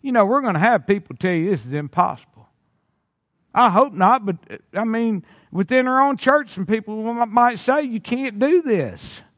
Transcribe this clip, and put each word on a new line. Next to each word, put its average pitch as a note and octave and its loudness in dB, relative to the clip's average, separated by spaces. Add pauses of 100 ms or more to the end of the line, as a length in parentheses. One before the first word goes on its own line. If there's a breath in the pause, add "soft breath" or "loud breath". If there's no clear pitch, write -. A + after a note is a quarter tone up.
You C4+ -4
know, A3 4
we're C4+ 0
gonna G3 -2
have G#3 2
people - -2
tell F#3 -2
you E3+ 0
this D3 -4
is B2+ -12
impossible. - -6 (1040)
I A#3 4
hope A3+ 2
not, G3+ 2
but, F#3 -4 (140)
uh, - -14 (180)
I G3+ -4
mean, A3+ -2 (260 soft breath)
within B3+ 0
our C4 2
own C#4 0
church, C4+ 0
some F#3 -8
people G#3+ -4
m-, A#3 -4
might A#3+ 2
say, C#4+ 0
"You A#3 -6
can't A#3+ -6
do D4+ 4
this." E3 -4 (160)